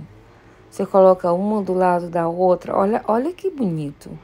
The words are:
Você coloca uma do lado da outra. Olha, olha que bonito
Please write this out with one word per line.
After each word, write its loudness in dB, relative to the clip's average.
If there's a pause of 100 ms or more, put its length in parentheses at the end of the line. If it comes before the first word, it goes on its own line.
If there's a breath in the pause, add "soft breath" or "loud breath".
(680 soft breath)
Você -6
coloca 4
uma -2
do -4
lado 0
da -2
outra. 0
Olha, 0
olha -2
que -6
bonito -6 (120)